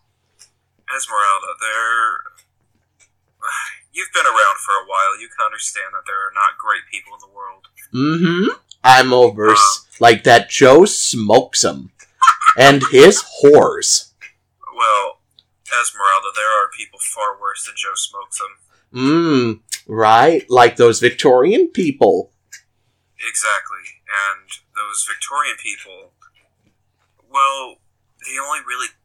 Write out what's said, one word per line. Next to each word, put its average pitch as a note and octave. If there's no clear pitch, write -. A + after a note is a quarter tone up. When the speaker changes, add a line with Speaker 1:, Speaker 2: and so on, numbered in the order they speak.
Speaker 1:
Esmeralda, G2+
there, A2+
<sighs> -
you've -
been D#3+
around G#2+
for -
a F#2+
while. G2
You A#2
can A#2
understand G#2
that F#2+
there G2
are G2
not G2+
great G#2
people -
in -
the -
world. -
Speaker 2:
Mm-hmm. E3+
I'm B2+
over A2
s- G#2
Speaker 1:
Um, -
Speaker 2:
like A#2
that A#2+
Joe C#3
Smokesum G#2+
and C#3
his D3+
whores. -
Speaker 1:
Well, G#2+
Esmeralda, A2
there G#2+
are G2
people -
far G#2
worse G2+
than -
Joe F#2+
Smokesum. G2
Speaker 2:
Mm, C3+
right? A2+
Like A#2+
those A#2+
Victorian D3+
people. B2
Speaker 1:
Exactly. G2+
And G2+
those G#2
Victorian C3+
people, G2
well, C3+
they B2+
only C#3+
really B2